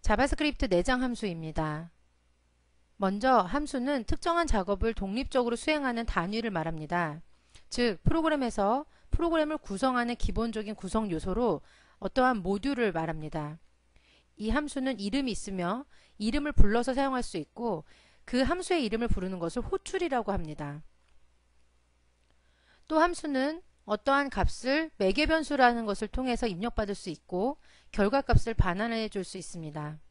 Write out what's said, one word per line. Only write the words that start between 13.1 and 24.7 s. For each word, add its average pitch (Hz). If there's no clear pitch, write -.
이 214
함수는 262
이름이 233
있으며 190
이름을 285
불러서 233
사용할 262
수 -
있고 185
그 254
함수의 339
이름을 226
부르는 185
것을 170
호출이라고 269
합니다. 151
또 320
함수는 320
어떠한 269
값을 277